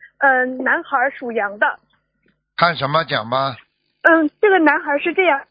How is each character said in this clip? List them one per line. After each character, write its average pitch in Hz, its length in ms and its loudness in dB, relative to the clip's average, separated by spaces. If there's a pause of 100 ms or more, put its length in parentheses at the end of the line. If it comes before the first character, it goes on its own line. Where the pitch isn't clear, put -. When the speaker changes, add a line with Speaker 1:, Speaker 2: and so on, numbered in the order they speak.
(200)
Speaker 1:
嗯， 254 440 0
男 269 200 -2
孩 285 140 -4
儿 269 120 0
属 262 220 -12
羊 208 260 -4
的。 277 220 -2 (760)
Speaker 2:
看 170 200 0
什 135 120 -4
么 156 180 0
讲 123 260 -4
吧？ 135 240 -2 (480)
Speaker 1:
嗯， 320 260 4 (100)
这 415 120 2
个 381 80 4
男 302 240 2
孩 302 80 -6
儿 285 80 -2
是 330 160 -4
这 381 100 2
样， 277 260 0